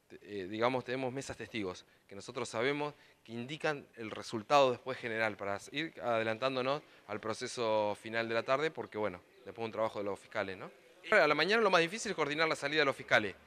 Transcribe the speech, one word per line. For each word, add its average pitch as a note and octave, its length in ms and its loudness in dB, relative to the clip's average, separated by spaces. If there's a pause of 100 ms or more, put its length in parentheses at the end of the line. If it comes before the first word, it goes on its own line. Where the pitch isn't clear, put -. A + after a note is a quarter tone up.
(220)
Eh, G2 260 -8
digamos, A#2 360 0
tenemos B2+ 280 -4
mesas C3 240 -8
testigos G2+ 480 -6 (240)
que - 60 -20
nosotros A#2+ 340 -8
sabemos C#3+ 460 -2 (300)
que - 80 -20
indican C#3 640 -4
el A2+ 160 -10
resultado A#2+ 580 4
después B2 300 -4
general A2+ 360 -2
para G2 220 -4 (140)
ir D#3+ 280 -6
adelantándonos B2 840 0 (240)
al G#2+ 120 -6
proceso A2 800 -2
final A2+ 300 -4
de A2+ 60 -2
la A2+ 80 0
tarde, C#3 260 0
porque, G#2+ 300 -8
bueno, F#2+ 200 -2 (260)
después G2 200 -8
un A2+ 60 -6
trabajo A2 260 -2
de G2+ 80 -4
los G2 140 -4
fiscales, G2 360 -6
¿no? C3 140 -14 (400)
A F#3+ 160 8
la D3+ 80 6
mañana F#3+ 300 4
lo G3 80 6
más F3+ 100 8
difícil G3 300 -2
es E3+ 40 -8
coordinar D3+ 320 2
la D#3 80 0
salida D3+ 260 0
de D3 40 4
los C3+ 100 2
fiscales. A2 380 2 (140)